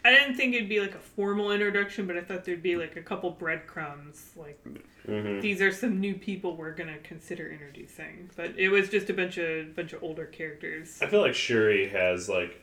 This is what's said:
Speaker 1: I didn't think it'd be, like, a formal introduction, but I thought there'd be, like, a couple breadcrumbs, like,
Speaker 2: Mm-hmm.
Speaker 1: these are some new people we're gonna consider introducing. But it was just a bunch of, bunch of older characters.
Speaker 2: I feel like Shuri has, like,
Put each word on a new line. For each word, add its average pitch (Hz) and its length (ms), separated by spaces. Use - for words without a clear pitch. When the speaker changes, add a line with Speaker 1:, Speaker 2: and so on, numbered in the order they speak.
Speaker 1:
I 240 60
didn't 269 240
think 254 180
it'd 226 140
be, 208 140
like, 196 120
a - 60
formal 202 540
introduction, 202 520
but 175 120
I 175 40
thought 180 220
there'd 170 180
be, 175 140
like, 165 220
a 160 40
couple 180 300
breadcrumbs, 156 1040
like, 147 240
Speaker 2:
Mm-hmm. 208 340
Speaker 1:
these 196 200
are 196 100
some 196 280
new 196 160
people 185 400
we're 160 180
gonna 160 300
consider 160 480
introducing. 156 840
But 170 200
it 190 120
was 196 200
just 196 200
a 190 40
bunch 180 240
of, 160 380
bunch 165 160
of 165 100
older 160 240
characters. 156 760
Speaker 2:
I - 60
feel 208 120
like 139 160
Shuri 107 540
has, 92 400
like, 90 340